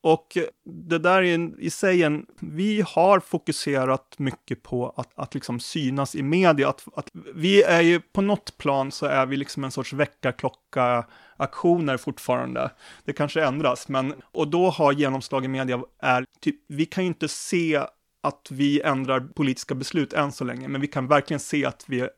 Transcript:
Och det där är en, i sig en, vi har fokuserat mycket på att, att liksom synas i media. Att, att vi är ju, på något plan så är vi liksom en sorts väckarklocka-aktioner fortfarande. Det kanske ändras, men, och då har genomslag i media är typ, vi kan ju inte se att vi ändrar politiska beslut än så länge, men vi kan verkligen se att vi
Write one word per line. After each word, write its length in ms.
Och 340
det 340
där 240
är 120
en, 240
i 100
sig 340
en, 220
vi 480
har 320
fokuserat 1000
mycket 440
på 340
att, 180
att 180
liksom 260
synas 560
i 80
media. 460
Att, 140
att 140
vi 280
är 180
ju, 180
på 220
något 360
plan 340
så 140
är 200
vi 120
liksom 260
en 80
sorts 220
väckarklocka-aktioner 2000
fortfarande. 720
Det 80
kanske 320
ändras, 420
men, 260
och 160
då 220
har 240
genomslag 520
i 20
media 360
är 260
typ, 160
vi 180
kan 180
ju 40
inte 200
se 540
att 280
vi 300
ändrar 380
politiska 560
beslut 380
än 180
så 120
länge, 240
men 140
vi 60
kan 200
verkligen 320
se 260
att 220
vi 200